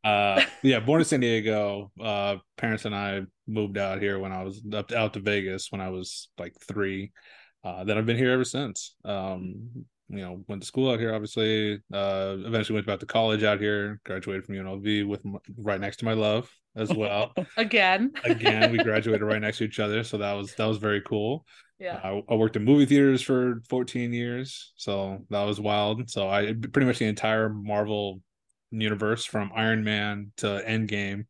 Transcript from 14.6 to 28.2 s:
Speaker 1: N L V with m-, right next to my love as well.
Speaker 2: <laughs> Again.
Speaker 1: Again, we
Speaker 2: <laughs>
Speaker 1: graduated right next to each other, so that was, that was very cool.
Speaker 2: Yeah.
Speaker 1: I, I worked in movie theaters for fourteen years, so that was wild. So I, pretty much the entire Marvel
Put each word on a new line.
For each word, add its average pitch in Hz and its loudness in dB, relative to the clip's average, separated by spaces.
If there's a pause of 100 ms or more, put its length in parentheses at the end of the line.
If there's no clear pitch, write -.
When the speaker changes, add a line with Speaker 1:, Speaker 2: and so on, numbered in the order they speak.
Speaker 1:
N 95 -8
L 95 -8
V 104 0
with 101 -4
m-, 101 -8 (180)
right 101 -2
next 98 -6
to 117 -6
my 113 2
love 107 2 (240)
as 110 -2
well. 104 0 (120)
Speaker 2:
<laughs> - -8
Again. 208 4 (140)
Speaker 1:
Again, 330 4
we 117 2
Speaker 2:
<laughs> - 2
Speaker 1:
graduated 107 2
right 107 2
next 107 -2
to 117 0
each 107 -4
other, 107 0
so 113 -6
that 101 -2
was, 101 -6
that 110 0
was 110 2
very 104 0
cool. 110 -2 (320)
Speaker 2:
Yeah. 180 -8
Speaker 1:
I, 95 -4
I 117 2
worked 110 4
in 107 0
movie 143 8
theaters 139 6
for 123 2
fourteen 120 -2
years, 120 -6
so 98 -4
that 101 0
was 104 0
wild. 104 0
So 98 -2
I, 104 2
pretty 131 2
much 123 2
the 113 2
entire 110 2
Marvel 104 -2 (500)